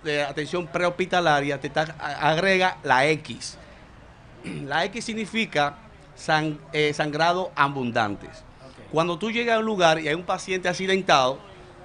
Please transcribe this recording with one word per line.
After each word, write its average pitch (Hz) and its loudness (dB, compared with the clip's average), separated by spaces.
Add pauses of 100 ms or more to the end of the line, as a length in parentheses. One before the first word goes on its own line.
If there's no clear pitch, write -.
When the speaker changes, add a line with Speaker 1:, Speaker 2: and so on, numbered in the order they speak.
Speaker 1:
de 147 -2
atención 151 -4
prehospitalaria, 175 2
te 147 -8
está, 156 -2
a-, 147 0
agrega 185 2
la 135 6
X. 151 -4 (840)
<clears throat> - -20 (200)
La 151 0
X 214 -8
significa 214 -2 (380)
san-, 156 0 (140)
eh, 151 0
sangrado 160 0
abundantes. 120 -2
Speaker 2:
Ok. - -20
Speaker 1:
Cuando 165 0
tú 214 -4
llegas 233 0
a - 2
un 220 -2
lugar 170 4
y 151 -4
hay 147 0
un 175 -6
paciente 180 -2
accidentado, 175 2 (460)